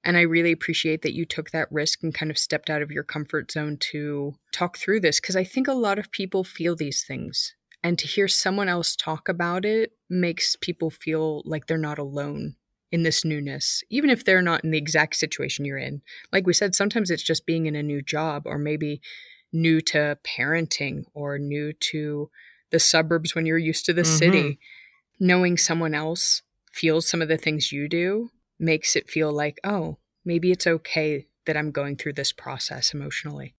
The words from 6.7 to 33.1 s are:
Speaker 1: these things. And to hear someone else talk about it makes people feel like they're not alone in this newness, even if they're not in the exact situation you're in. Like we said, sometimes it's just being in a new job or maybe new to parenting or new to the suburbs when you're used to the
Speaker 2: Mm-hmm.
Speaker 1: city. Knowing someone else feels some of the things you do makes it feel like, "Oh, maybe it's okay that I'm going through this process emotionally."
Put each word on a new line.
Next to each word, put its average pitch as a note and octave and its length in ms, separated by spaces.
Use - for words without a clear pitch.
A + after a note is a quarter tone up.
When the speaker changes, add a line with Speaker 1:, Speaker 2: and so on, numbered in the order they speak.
Speaker 1:
these D3 300
things. A#2+ 500
And E3+ 160
to - 80
hear G3 220
someone G3 400
else F3 280
talk - 320
about F3 360
it A3 280
makes F3 480
people E3 340
feel D#3 540
like D3+ 220
they're E3 120
not D3 200
alone C#3+ 580
in E3 120
this D#3+ 200
newness, C#3+ 640
even C#4+ 220
if A#3+ 140
they're F#3 180
not E3+ 220
in D#3+ 60
the D#3 80
exact D#3 380
situation C#3+ 480
you're C#3 140
in. C3+ 240
Like F#3 140
we F3+ 60
said, F#3+ 220
sometimes G3+ 360
it's D#3+ 120
just - 240
being E3 200
in D3+ 100
a D3 60
new C#3+ 200
job D3+ 440
or C#3+ 120
maybe D3+ 420
new E3 280
to D3 440
parenting C#3+ 800
or C#3+ 240
new D3 340
to D3+ 580
the D#3+ 100
suburbs D#3+ 540
when D#3+ 120
you're E3 120
used D#3+ 280
to F3+ 60
the E3+ 100
Speaker 2:
Mm-hmm. D#3+ 140
Speaker 1:
city. D3+ 420
Knowing F3+ 380
someone E3 380
else D#3+ 480
feels D#3+ 340
some E3+ 160
of D3+ 60
the D#3+ 100
things D#3 340
you C#3+ 160
do F#3 420
makes D#3+ 360
it - 160
feel D#3 220
like, D3 320
"Oh, E3+ 340
maybe F3 280
it's F3+ 140
okay D#3 600
that D#3 100
I'm D3+ 140
going C#3+ 260
through D3 180
this C#3 180
process - 600
emotionally." C#3+ 680